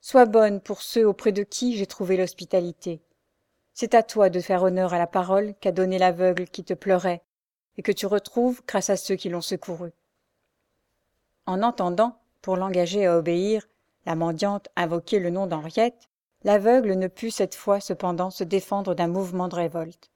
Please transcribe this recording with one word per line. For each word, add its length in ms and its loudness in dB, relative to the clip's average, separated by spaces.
Sois 240 6
bonne 340 4
pour 220 -10
ceux 260 2
auprès 240 0
de 120 -2
qui 340 -4
j'ai 80 -2
trouvé 320 -2
l'hospitalité. 840 -4
C'est 200 -2
à 80 8
toi 280 2
de 100 -2
faire 240 0
honneur 320 0
à 20 0
la 80 2
parole 540 0
qu'a 120 -2
donnée 280 0
l'aveugle 480 2
qui 160 -14
te 100 -6
pleurait 480 0
et 60 -14
que 80 0
tu 160 -2
retrouves 600 0
grâce 220 -2
à 80 2
ceux 180 -4
qui 140 -8
l'ont 120 -6
secourue. » 520 -8
En 160 -2
entendant, 580 0
pour 160 -2
l'engager 480 0
à 120 4
obéir, 500 0
la 80 -4
mendiante 600 -4
invoquer 440 -2
le 100 -2
nom 160 -2
d'Henriette, 640 -2
l'aveugle 500 4
ne 140 0
put 220 -8
cette 240 -2
fois 260 0
cependant 520 -4
se 120 -8
défendre 520 -2
d'un 120 0
mouvement 400 -4
de 80 -8
révolte. 600 -6